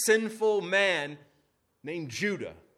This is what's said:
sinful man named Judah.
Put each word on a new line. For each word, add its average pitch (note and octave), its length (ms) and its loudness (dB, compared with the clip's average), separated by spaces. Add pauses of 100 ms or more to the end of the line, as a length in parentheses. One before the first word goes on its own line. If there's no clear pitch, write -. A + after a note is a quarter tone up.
sinful A3 560 2
man F3 580 0 (640)
named D#3 260 -6
Judah. B2+ 440 -4 (240)